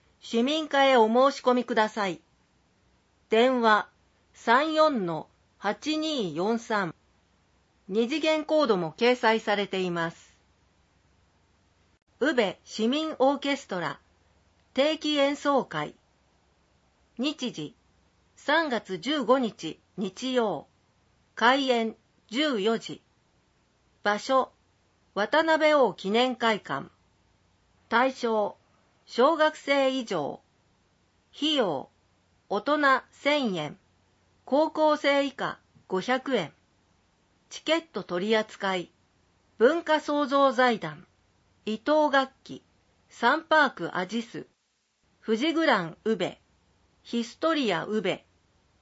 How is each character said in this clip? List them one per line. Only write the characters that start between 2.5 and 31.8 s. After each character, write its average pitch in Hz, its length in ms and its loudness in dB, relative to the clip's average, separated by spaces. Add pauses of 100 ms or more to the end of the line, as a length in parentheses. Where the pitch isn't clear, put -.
電 247 300 4
話、 214 280 4 (460)
三 285 400 2
四 302 320 2
の 160 220 -6 (300)
八 214 380 -4
二 277 400 -4
四 214 220 0
三。 202 360 -4 (920)
二 220 200 0
次 302 120 -4
元 311 240 0
コ 311 180 2
ー 269 40 2
ド 214 100 2
も 160 220 -4
掲 247 180 2
載 220 240 2
さ 208 160 -2
れ 202 100 -2
て 190 140 -4
い 180 100 -2
ま 170 200 -4
す。 - 260 -20 (1800)
宇 294 140 0
部 208 300 0
市 - 220 -4
民 302 320 -4
オ 269 160 2
ー 269 40 -4
ケ 277 180 -4
ス - 100 -12
ト 185 140 -6
ラ、 151 180 -6 (760)
定 302 240 0
期 302 180 -4
演 285 200 2
奏 277 280 0
会。 151 300 -8 (1200)
日 262 360 -6
時、 151 220 -12 (640)
三 311 320 0
月 208 300 -6
十 262 260 -4
五 254 140 4
日 202 420 -6 (160)
日 214 380 -6
曜。 202 320 -2 (680)
開 262 360 2
演 226 260 -2 (320)
十 254 320 -2
四 220 180 0
時。 - 240 -16 (1000)
場 208 160 0
所、 262 340 0 (640)
渡 285 300 0
辺 311 300 4
王 240 200 4
記 - 160 -8
念 247 260 0
会 220 240 0
館。 - 300 -8 (1000)
対 254 240 2
象、 220 440 -2 (500)
小 302 300 2
学 302 200 2
生 277 340 0
以 262 140 -4
上。 160 360 -6 (920)
費 302 200 -2
用、 190 340 -2 (600)